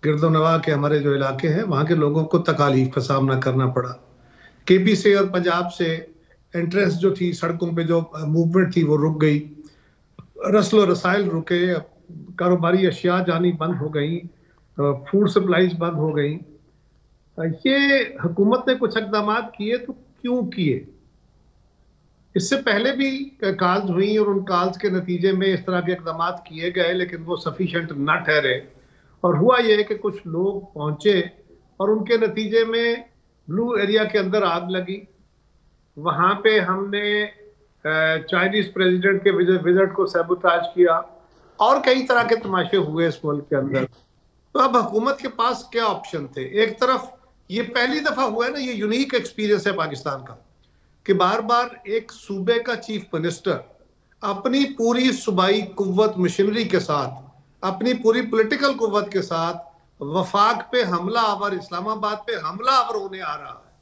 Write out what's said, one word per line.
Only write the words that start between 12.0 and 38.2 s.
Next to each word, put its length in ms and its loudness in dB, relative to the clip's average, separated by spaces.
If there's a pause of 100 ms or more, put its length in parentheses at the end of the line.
कारोबारी 720 2
अशिया 340 2
जानी 320 2
बंद 240 -2
हो 140 -4
गई, 280 -2
अ, 120 -12 (500)
फूड 500 2
supplies 440 2
बंद 200 -2
हो 200 -2
गई। 260 -2 (1000)
अ, 40 -4 (240)
ये 100 2 (460)
हुकूमत 440 2
ने 80 2
कुछ 220 -2
इक़दामात 600 -2
किए, 200 -4
तो 160 -10
क्यों 500 -6
किए? 440 -2 (1500)
इससे 200 0
पहले 360 0
भी 280 -2
क-, 240 -12
कॉल्स 460 0
हुई 280 0
और 100 2
उन 160 0
कॉल्स 340 0
के 120 -2
नतीजे 420 -2
में 160 0
इस 120 0
तरह 220 -2
के 100 -4
इक़दामात 560 -4
किए 240 -6
गए, 220 0
लेकिन 280 -4
वो 140 -6
sufficient 560 -4
न 360 -2
ठहरे। 440 0 (520)
और 140 4
हुआ 200 4
ये 260 4
कि 120 -4
कुछ 200 -4 (120)
लोग 460 -4
पहुंचे 580 0 (480)
और 100 2
उनके 280 2
नतीजे 480 0
में 440 -2 (400)
blue 260 -2
एरिया 280 2
के 140 0
अंदर 260 0
आग 260 -2
लगी। 380 -6 (880)
वहां 380 0
पे 240 4
हमने, 640 -2
अ, 920 -4 (140)